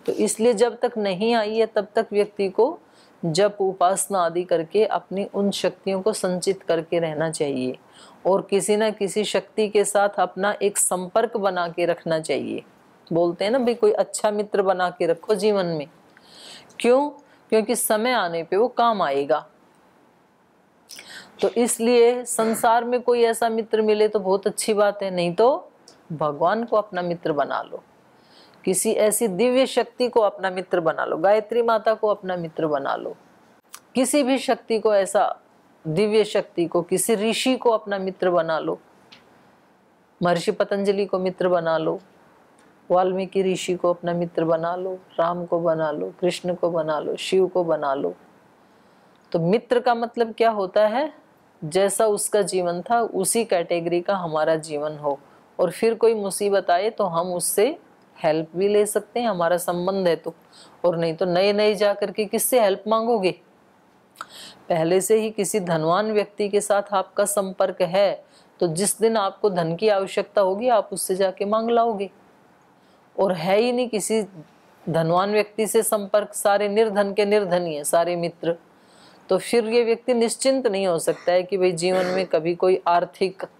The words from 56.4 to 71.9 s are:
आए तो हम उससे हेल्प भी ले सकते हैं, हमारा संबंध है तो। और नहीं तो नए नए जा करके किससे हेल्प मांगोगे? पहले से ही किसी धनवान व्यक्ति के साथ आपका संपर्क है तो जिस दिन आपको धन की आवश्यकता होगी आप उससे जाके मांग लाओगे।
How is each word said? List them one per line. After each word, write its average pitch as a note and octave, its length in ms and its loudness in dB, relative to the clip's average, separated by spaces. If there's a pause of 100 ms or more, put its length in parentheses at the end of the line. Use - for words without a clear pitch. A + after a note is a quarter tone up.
आए F#3+ 180 2
तो A3 160 -2
हम F3 280 -2
उससे F3+ 320 0 (520)
हेल्प D#3+ 380 -2
भी F#3+ 120 2
ले G#3 180 4
सकते G#3+ 340 -4
हैं, A#3+ 100 0
हमारा F3 280 0
संबंध F3+ 500 -2
है E3 80 4
तो। E3 180 -8 (520)
और E3+ 120 2
नहीं E3 180 -2
तो F#3+ 100 -2
नए F#3 280 2
नए G#3+ 220 2
जा G3+ 180 2
करके G#3 320 -4
किससे A3+ 360 0
हेल्प G3 260 2
मांगोगे? A3 440 0 (1400)
पहले E3+ 320 2
से A3 180 2
ही A3 120 -2
किसी G#3+ 280 -2
धनवान F3 520 0
व्यक्ति G#3 380 -2
के G3+ 120 0
साथ G3+ 320 0
आपका G3 340 0
संपर्क F#3+ 560 -2
है F3+ 400 0 (360)
तो F3+ 100 2
जिस F3+ 300 -2
दिन A3+ 180 2
आपको G3 320 0
धन E3+ 260 -2
की G#3+ 140 0
आवश्यकता G3 520 0
होगी G3+ 280 0
आप G#3+ 220 2
उससे F#3 240 -4
जाके F#3+ 300 0
मांग A3 240 -2
लाओगे। A3+ 400 0 (1080)